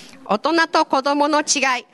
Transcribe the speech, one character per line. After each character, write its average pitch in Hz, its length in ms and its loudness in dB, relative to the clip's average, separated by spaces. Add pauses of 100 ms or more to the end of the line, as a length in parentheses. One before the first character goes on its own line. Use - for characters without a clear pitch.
(280)
大 208 100 0
人 330 280 0
と 320 200 0
子 269 160 0
供 285 260 0
の 302 140 2
違 - 0 -
い。 262 520 -2